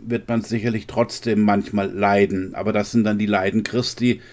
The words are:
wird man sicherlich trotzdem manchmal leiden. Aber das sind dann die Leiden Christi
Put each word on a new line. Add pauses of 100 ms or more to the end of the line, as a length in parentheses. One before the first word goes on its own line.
wird
man
sicherlich
trotzdem
manchmal
leiden.
Aber
das
sind
dann
die
Leiden
Christi (140)